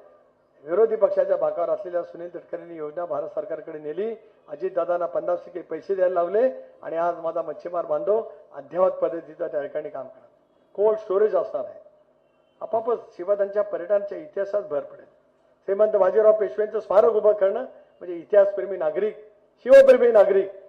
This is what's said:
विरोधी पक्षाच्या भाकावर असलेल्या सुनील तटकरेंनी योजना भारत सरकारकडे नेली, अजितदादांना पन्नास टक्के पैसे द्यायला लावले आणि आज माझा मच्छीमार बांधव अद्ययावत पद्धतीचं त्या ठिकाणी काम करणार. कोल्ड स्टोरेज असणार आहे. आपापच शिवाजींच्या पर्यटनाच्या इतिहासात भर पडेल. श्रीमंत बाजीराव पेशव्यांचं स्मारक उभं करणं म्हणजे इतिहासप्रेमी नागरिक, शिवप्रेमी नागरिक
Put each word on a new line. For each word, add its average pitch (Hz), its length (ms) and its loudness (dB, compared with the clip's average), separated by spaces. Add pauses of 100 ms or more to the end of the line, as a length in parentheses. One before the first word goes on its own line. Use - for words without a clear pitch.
(640)
विरोधी 196 320 0
पक्षाच्या 190 400 2
भाकावर 160 340 -2
असलेल्या 175 320 -4
सुनील 170 320 -14
तटकरेंनी 170 420 -14
योजना 151 280 -10
भारत 147 240 -6
सरकारकडे 156 500 -10
नेली, 170 360 -6 (340)
अजितदादांना 170 580 -4
पन्नास 170 380 -4
टक्के - 160 -14
पैसे 160 340 -8
द्यायला 180 200 2
लावले 196 360 0 (320)
आणि 156 140 -8
आज 170 220 -2
माझा 165 240 -4
मच्छीमार 165 440 -8
बांधव 196 360 0 (320)
अद्ययावत 175 360 0
पद्धतीचं 160 560 -6
त्या 151 160 -4
ठिकाणी 151 260 -8
काम 135 180 -12
करणार. - 220 -20 (460)
कोल्ड 214 240 2
स्टोरेज 196 380 0
असणार - 280 -4
आहे. - 160 -18 (800)
आपापच 226 560 -6
शिवाजींच्या 202 460 -6
पर्यटनाच्या 202 560 -6
इतिहासात 196 440 -6
भर 143 180 -6
पडेल. - 260 -16 (580)
श्रीमंत 208 320 0
बाजीराव 202 360 4
पेशव्यांचं 214 480 -2
स्मारक 220 320 4
उभं 208 200 4
करणं 208 280 0 (400)
म्हणजे 175 140 -10
इतिहासप्रेमी 196 640 2
नागरिक, 175 400 -4 (480)
शिवप्रेमी 254 480 8
नागरिक 196 400 4 (160)